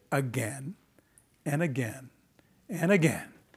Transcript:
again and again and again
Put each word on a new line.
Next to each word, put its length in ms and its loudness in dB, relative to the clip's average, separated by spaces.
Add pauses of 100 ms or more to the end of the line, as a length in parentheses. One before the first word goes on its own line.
(120)
again 640 -2 (720)
and 160 0
again 480 -4 (580)
and 240 2
again 400 4 (240)